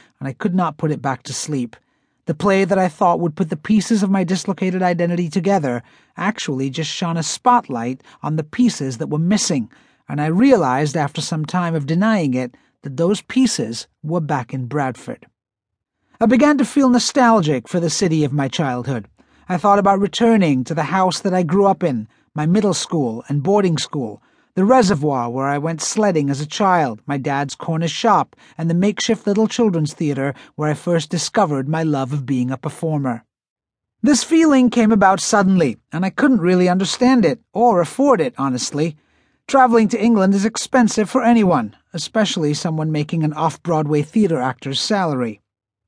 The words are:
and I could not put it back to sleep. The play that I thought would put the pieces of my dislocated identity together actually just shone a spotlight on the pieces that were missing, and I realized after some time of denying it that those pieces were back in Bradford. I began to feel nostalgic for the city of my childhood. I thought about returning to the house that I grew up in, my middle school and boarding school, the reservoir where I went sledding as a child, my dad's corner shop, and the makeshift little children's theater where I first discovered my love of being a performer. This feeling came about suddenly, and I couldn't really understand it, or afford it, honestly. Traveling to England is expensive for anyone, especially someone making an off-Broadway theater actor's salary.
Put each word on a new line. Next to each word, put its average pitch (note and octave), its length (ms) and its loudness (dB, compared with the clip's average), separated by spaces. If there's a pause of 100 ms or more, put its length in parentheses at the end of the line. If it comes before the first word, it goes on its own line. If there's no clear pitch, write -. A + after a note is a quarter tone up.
(200)
and C3+ 80 -10
I C3+ 60 -8
could F3+ 220 -4
not D#3 220 -2
put D#3+ 120 -4
it B2+ 120 -4
back C3+ 220 -6
to C#3 100 -14
sleep. C3 420 -6 (500)
The D#3 100 -4
play G3 280 0
that F#3+ 140 0
I F#3 120 2
thought F3 300 0
would E3 160 -2
put F3+ 140 -4
the E3 80 -8
pieces G#3+ 460 0
of G3 80 0
my G3 120 2
dislocated F#3 600 -4
identity F3 460 0
together D#3+ 520 -2 (340)
actually C#3 540 -4
just D3+ 220 -8
shone E3+ 260 -4
a E3 60 -4
spotlight C3 800 -2 (180)
on D3+ 140 -4
the D#3 80 -4
pieces D3+ 560 -2
that D3+ 100 -8
were D3+ 80 -4
missing, E3 540 -2 (360)
and C#3+ 140 -6
I D3+ 60 -2
realized D#3+ 680 2
after D3+ 260 -2
some D#3 220 -4
time E3+ 300 -2
of D3 140 -4
denying E3+ 480 0
it B2+ 200 -6 (280)
that C#3 140 -10
those F3+ 260 0
pieces B2 640 -2 (160)
were E3 180 -2
back C#3 320 -4
in B2+ 140 -6
Bradford. C3 580 -6 (960)
I A3+ 60 2
began C#4 320 4
to B3+ 60 2
feel C4+ 240 2
nostalgic A3+ 800 2
for F#3 120 -2
the E3 100 -2
city D#3+ 340 0
of C3+ 80 0
my C#3 160 -2
childhood. B2 600 -4 (400)
I F3+ 100 -2
thought G3+ 220 4
about G3 200 4
returning G3 640 2
to D#3+ 100 -6
the D#3+ 80 -2
house F#3 380 -2
that F#3 120 -2
I F#3 80 0
grew F3+ 240 2
up F#3+ 180 2
in, B2 240 -2 (280)
my D3+ 100 -2
middle F#3+ 300 2
school A#2+ 520 -4
and C#3+ 140 -2
boarding F#3+ 380 0
school, A2+ 420 -8 (340)
the F#3+ 100 2
reservoir D3+ 640 2
where C3 160 -4
I C#3+ 140 -2
went D#3+ 220 -6
sledding F3+ 480 0
as C#3 120 -4
a D3+ 40 -6
child, D#3 600 0
my C#3+ 120 -4
dad's C#3 380 -4
corner E3 320 -4
shop, E3 480 0 (220)
and E3 120 -4
the E3+ 40 0
makeshift G#3 520 0
little G#3 220 2
children's E3 460 0
theater C#3 400 -4 (220)
where D3+ 140 -2
I D3+ 40 0
first E3 360 -2
discovered D3 600 -2
my E3 140 -2
love C3+ 280 -2
of C#3+ 140 -6
being B2+ 260 -2
a C3 60 -6
performer. D3 640 -4 (800)
This C4 220 2
feeling D4 460 4
came A3 220 2
about G3 300 4
suddenly, F#3 560 2 (160)
and E3+ 100 -2
I D#3+ 60 -2
couldn't C4 320 2
really F3+ 260 2
understand G#3 580 2
it, C#3 140 0 (140)
or A3+ 260 4
afford C4 400 2
it, D3 180 -2
honestly. C#3+ 600 -4 (500)
Traveling A#3+ 420 4
to A3 120 -2
England G3+ 320 4
is G3 120 2
expensive A3+ 640 0
for B3+ 140 0
anyone, F3+ 520 2 (180)
especially E3 600 -2
someone D#3 380 -4
making D#3 320 -2
an D3+ 100 -2
off-Broadway D3+ 680 -2
theater E3 400 0
actor's C3 400 -6
salary. C#3+ 600 -2 (460)